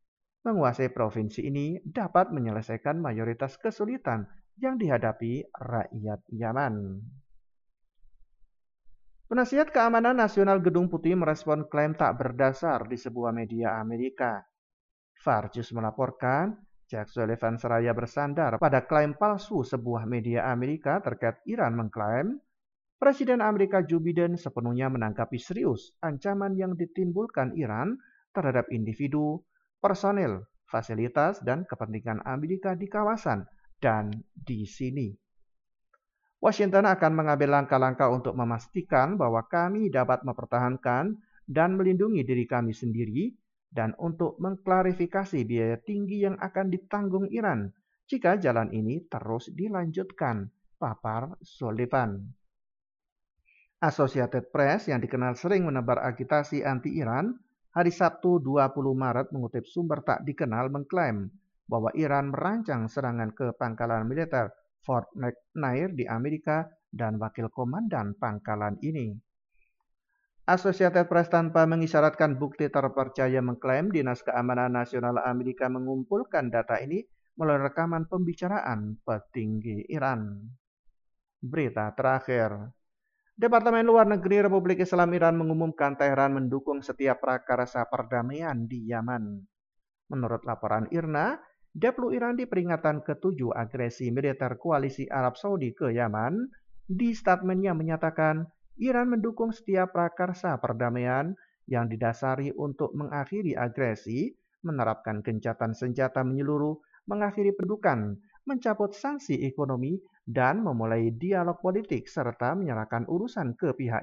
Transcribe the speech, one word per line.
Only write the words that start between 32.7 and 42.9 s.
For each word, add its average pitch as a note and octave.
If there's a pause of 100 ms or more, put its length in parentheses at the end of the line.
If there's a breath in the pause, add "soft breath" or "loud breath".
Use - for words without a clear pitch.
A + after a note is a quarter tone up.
di G3
kawasan G#3 (400 soft breath)
dan A2 (240)
di A2
sini. B2+ (1300)
Washington G3+
akan F3
mengambil D3
langkah-langkah C3
untuk B2
memastikan B2+
bahwa A#2
kami F#3
dapat B2+
mempertahankan B2+ (320 soft breath)
dan D#3+
melindungi F#3+
diri B2
kami A#2
sendiri A#2 (400)